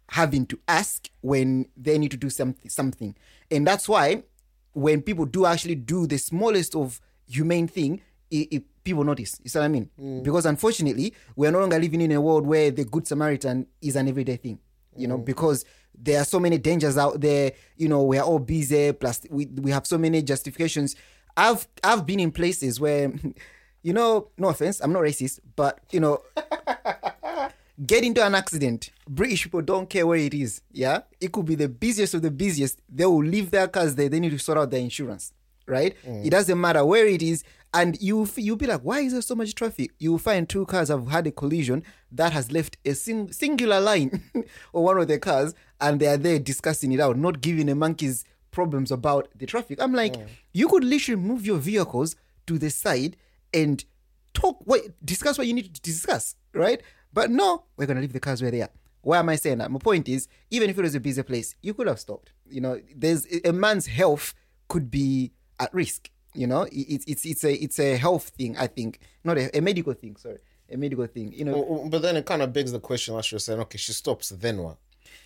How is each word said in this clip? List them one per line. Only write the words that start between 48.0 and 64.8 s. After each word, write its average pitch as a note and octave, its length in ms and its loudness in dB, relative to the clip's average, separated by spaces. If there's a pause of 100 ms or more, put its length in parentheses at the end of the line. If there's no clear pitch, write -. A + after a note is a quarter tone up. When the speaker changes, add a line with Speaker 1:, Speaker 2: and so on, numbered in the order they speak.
Speaker 1:
problems C#3+ 420 -2
about C#3 440 0
the C3 100 -12
traffic. A3+ 340 -6
I'm C4 140 0
like, A3+ 240 0
Speaker 2:
Mm. G#2+ 100 -14 (240)
Speaker 1:
you A#3 160 2
could F4 160 6
literally B3 380 0
move G#3+ 240 -2
your G3+ 140 0
vehicles D#3+ 560 -2 (320)
to E3 100 -2
the D3 140 -2
side D3+ 440 -2 (380)
and D3+ 320 2 (480)
talk, F#4 320 0
what, B3 160 4 (240)
discuss A#3+ 320 -2
what C4 80 -2
you A#3 80 0
need F#3+ 220 -4
to - 60 -18
discuss, - 540 -4 (200)
right? E3+ 260 2 (320)
But A3+ 160 2
no, F4 360 2 (120)
we're C#3+ 80 -2
gonna C3 160 -2
leave C3+ 120 -6
the C3 60 -4
cars B2+ 220 -4
where B2+ 80 0
they A#2 140 -2
are. - 80 -8 (300)
Why E3 180 4
am E3 100 2
I D#3 60 2
saying C#3 240 -2
that? A2 100 -4
My C3 80 -4
point F3 320 2
is, B2+ 180 -4 (220)
even G#3+ 220 0
if F#3 80 -4
it - 20 0
was D#3+ 140 -2
a C#3 40 -2
busy C3+ 220 -4
place, B2 400 -6
you G3+ 140 -6
could A#3+ 100 -4
have C3+ 140 -2
stopped. - 320 -16 (180)
You C3 120 -8
know, B2+ 200 -4 (140)
there's, D#3 320 0 (180)
a E3+ 80 4
man's G3+ 320 2
health C#3 480 0 (340)
could D3 220 -4